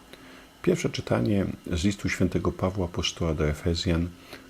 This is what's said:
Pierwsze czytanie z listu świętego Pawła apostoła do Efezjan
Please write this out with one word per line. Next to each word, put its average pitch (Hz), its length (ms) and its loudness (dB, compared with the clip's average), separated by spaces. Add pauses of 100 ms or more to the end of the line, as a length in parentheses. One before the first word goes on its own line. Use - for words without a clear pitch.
(640)
Pierwsze 180 280 2
czytanie 110 560 2 (260)
z 85 120 0
listu 104 240 0
świętego 90 440 2
Pawła 92 320 -2
apostoła 82 500 -2
do 76 140 2
Efezjan 85 600 0 (420)